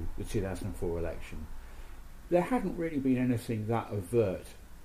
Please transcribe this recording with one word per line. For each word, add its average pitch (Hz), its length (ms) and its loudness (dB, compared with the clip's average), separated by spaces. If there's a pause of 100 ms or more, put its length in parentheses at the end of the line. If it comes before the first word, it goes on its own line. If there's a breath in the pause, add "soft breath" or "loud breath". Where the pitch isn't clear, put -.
(160)
the 104 60 -4
two 104 180 0
thousand 95 280 -2
and 87 80 -6
four 85 240 0
election, 78 440 -4 (840 loud breath)
there 175 120 6
hadn't 190 360 2
really 160 220 0
been 131 180 6
anything 117 480 2
that 113 240 2
overt 98 560 2 (380)